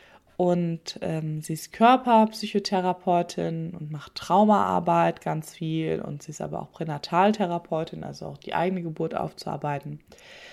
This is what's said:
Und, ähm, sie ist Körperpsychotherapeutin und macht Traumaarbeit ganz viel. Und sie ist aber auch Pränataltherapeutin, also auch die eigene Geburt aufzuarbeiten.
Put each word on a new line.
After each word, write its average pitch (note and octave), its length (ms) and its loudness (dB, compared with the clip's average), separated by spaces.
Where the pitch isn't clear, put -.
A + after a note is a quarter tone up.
Und, F3 640 0
ähm, D#3 400 -4
sie D#3+ 120 -8
ist - 200 -10
Körperpsychotherapeutin F#3 2000 2
und D3+ 200 -10
macht D3 220 -12
Traumaarbeit F3 1080 2
ganz D#3 340 -6
viel. D#3+ 440 -2
Und D3 220 -10
sie - 80 -16
ist D3+ 120 -12
aber D3+ 200 -6
auch - 100 -16
Pränataltherapeutin, E3+ 1300 0
also C#3+ 240 -12
auch C#3+ 100 -12
die - 160 -10
eigene F3+ 300 -2
Geburt D#3+ 320 -6
aufzuarbeiten. D3 840 -6